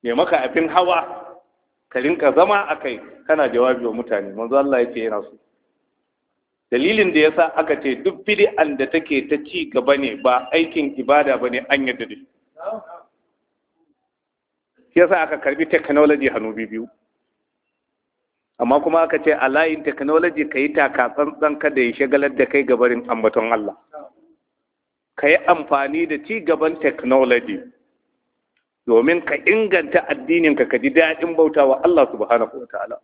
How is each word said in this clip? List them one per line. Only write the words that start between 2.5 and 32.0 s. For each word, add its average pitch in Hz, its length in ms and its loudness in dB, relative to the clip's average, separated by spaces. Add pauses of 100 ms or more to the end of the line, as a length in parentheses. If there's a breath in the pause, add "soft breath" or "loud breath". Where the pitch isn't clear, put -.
a 151 80 -4
kai, 120 220 -10 (260)
kana 156 220 2
jawabi 120 360 2
wa 113 80 -2
mutane." 107 420 -6
Manzo 117 240 -6
Allah 139 280 2
ya 120 80 -12
ce 117 60 -6 (100)
yana 104 120 -6
so. - 120 -18 (1400)
Dalilin 180 440 0
da 156 60 4
ya 156 140 4
sa 165 200 0
aka 151 260 -2
ce 131 220 -4
duk - 240 -6
bid'an 180 500 2
da 131 100 -2
take 151 420 -4
ta 147 80 0 (100)
ci 170 240 -8
gaba 135 260 2
ne, 127 200 -4
ba 127 360 0
aikin 160 460 -2
ibada 135 420 2
ba 123 80 -2
ne, 120 100 -4 (120)
an 139 160 0
yarda 120 220 -6
da 104 60 -14
shi. - 120 -20 (2750)
Shi - 80 2
ya 175 80 6
sa 180 140 2
aka 156 160 -4
karbi 147 280 -2
technology 147 600 2
hannu 110 260 -4
biyu. 110 340 -10 (1700)
Amma 127 220 2
kuma 165 220 2
aka 165 200 0
ce 151 100 2
a 131 160 0
layin 151 360 0
technology 151 640 0
ka 131 100 -6
yi 143 140 -2
taka 139 420 0
tsantsan 147 460 -2
kada 143 200 0
ya 120 120 0
shagalar 139 440 0
da 131 100 2
kai 139 180 0
gabarin 120 440 2
ambaton 113 440 0
Allah. 104 240 -2 (1400)
Ka - 120 -2
yi 165 80 6 (100)
amfani 151 640 0
da 151 80 -4 (100)
ci 220 140 -6
gaban 160 400 -2
technology 123 800 0 (1300)
domin 131 400 4
ka 147 80 -4 (120)
inganta 190 640 0
addininka, 147 640 0
ka 127 80 0
ji 131 120 0
daɗin 160 460 0
bautawa 151 480 4
Allah 160 260 4